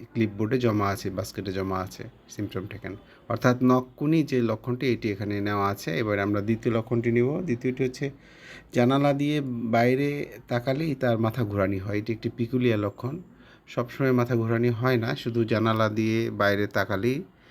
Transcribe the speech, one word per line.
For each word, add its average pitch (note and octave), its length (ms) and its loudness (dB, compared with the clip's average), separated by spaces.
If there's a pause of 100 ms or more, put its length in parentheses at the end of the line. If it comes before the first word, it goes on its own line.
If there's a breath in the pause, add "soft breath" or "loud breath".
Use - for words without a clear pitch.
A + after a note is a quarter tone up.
(120)
ক্লিপবোর্ডে A2 460 0
জমা G#2+ 300 2
আছে, G2+ 220 -4
বাস্কেটে F#2+ 420 -6
জমা F#2+ 260 -4
আছে, F#2 260 -8 (320)
symptom - 240 -6
taken, G2 340 -10 (340 loud breath)
অর্থাৎ B2 340 2
নখকুনি B2+ 600 2
যে C3 200 0
লক্ষণটি B2 500 -2
এটি G#2+ 180 -2
এখানে G2+ 300 -4
নেওয়া G2+ 280 0
আছে। G2+ 220 -4
এবার G#2+ 280 0
আমরা G2+ 220 2
দ্বিতীয় A2 340 0
লক্ষণটি A#2 380 0
নিব। B2+ 280 2
দ্বিতীয়টি B2+ 440 -2
হচ্ছে C#3 260 -4 (600 loud breath)
জানালা C#3 400 4
দিয়ে D3 320 0
বাইরে B2 960 0 (100)
তাকালেই C3 460 -2
তার A#2+ 240 2
মাথা A2+ 260 0
ঘোরানি G2+ 340 0
হয়। G2+ 200 -4
এটি A2+ 140 -4
একটি A2 160 -4
পিকুলিয়ার A#2+ 520 0
লক্ষণ। B2 400 -6 (480 loud breath)
সবসময় C3 440 -2
মাথা B2 240 2
ঘোরানি A#2 340 2
হয় A#2+ 260 2
না, A#2 200 0
শুধু A#2 280 0
জানালা A2 440 4
দিয়ে A2 420 0
বাইরে G2+ 360 2
তাকালেই G#2+ 560 0 (280 loud breath)